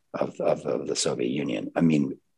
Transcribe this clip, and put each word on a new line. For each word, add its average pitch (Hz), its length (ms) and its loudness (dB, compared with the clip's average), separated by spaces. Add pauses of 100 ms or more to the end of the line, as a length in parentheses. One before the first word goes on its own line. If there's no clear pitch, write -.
(140)
of, - 260 -4
of, 76 240 2
of 69 220 -4
the - 100 -2
Soviet 60 320 0
Union. 71 460 -4
I 85 60 0
mean, 76 380 4 (200)